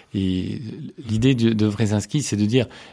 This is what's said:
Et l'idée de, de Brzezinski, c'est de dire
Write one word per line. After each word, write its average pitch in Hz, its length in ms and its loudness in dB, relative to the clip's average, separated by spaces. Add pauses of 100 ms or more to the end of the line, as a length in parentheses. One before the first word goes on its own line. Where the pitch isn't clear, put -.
(160)
Et 95 460 -2 (460)
l'idée 113 280 2
de, 113 180 4
de 107 140 2
Brzezinski, 107 560 0
c'est - 140 -2
de 104 80 2
dire 113 220 2 (260)